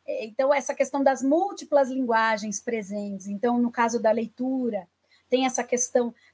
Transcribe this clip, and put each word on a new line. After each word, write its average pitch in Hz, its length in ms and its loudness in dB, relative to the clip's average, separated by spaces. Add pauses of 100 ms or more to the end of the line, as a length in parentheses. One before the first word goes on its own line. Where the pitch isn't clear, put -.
é, 202 200 -8
então, 262 280 2
essa 277 200 -2
questão 277 300 0
das 262 200 4
múltiplas 294 640 2
linguagens 226 720 0
presentes. 202 680 -6
Então, 240 300 0
no 240 140 2
caso 233 280 0
da 220 120 4
leitura, 226 760 -4 (420)
tem 262 160 2
essa 247 180 -2
questão, 240 500 0 (200)